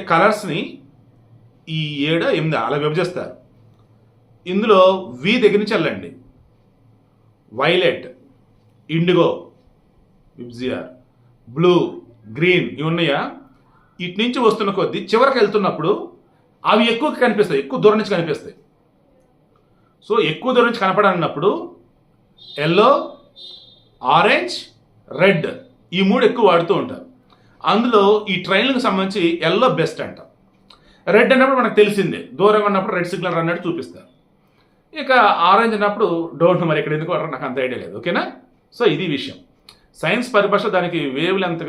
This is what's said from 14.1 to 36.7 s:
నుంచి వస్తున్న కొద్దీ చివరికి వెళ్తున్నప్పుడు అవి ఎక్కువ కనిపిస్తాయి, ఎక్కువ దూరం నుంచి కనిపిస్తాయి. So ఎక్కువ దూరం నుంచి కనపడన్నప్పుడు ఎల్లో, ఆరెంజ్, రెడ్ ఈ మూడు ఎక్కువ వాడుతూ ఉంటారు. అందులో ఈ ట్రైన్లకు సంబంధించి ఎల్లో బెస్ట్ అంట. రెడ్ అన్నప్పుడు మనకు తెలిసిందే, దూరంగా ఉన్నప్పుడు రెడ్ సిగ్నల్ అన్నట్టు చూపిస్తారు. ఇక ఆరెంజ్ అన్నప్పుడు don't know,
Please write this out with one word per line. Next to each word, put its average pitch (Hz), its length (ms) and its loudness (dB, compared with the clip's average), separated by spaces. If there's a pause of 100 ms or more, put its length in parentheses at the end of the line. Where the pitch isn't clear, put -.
నుంచి 247 240 -2
వస్తున్న 208 240 0 (100)
కొద్దీ - 200 -4 (120)
చివరికి 254 280 4
వెళ్తున్నప్పుడు 196 520 -2 (800)
అవి 226 200 4
ఎక్కువ 302 180 -2 (140)
కనిపిస్తాయి, 196 400 0
ఎక్కువ 175 220 -6
దూరం 214 160 4
నుంచి 196 140 -4
కనిపిస్తాయి. 165 400 -6 (1500)
So 208 80 -2 (180)
ఎక్కువ 247 220 -4
దూరం 240 160 4
నుంచి 196 140 -4
కనపడన్నప్పుడు 185 680 0 (1160)
ఎల్లో, 202 240 4 (1300)
ఆరెంజ్, 277 380 0 (640)
రెడ్ 165 280 2 (460)
ఈ 190 40 0 (120)
మూడు 254 180 2
ఎక్కువ 233 220 0
వాడుతూ 170 300 2
ఉంటారు. - 220 -12 (680)
అందులో 226 280 2 (320)
ఈ - 20 -2 (120)
ట్రైన్లకు 233 400 0
సంబంధించి 190 360 -2 (260)
ఎల్లో 220 200 2 (100)
బెస్ట్ 156 280 -4
అంట. - 120 -14 (960)
రెడ్ 247 200 6
అన్నప్పుడు 262 260 4
మనకు 220 180 -2
తెలిసిందే, 196 420 2 (200)
దూరంగా 208 300 4
ఉన్నప్పుడు 190 260 -2
రెడ్ 175 160 -4
సిగ్నల్ 175 300 -4
అన్నట్టు 175 260 -4
చూపిస్తారు. - 400 -10 (960)
ఇక 262 100 -2 (380)
ఆరెంజ్ 220 260 4
అన్నప్పుడు 202 320 0 (320)
don't 175 200 4
know, 175 100 -2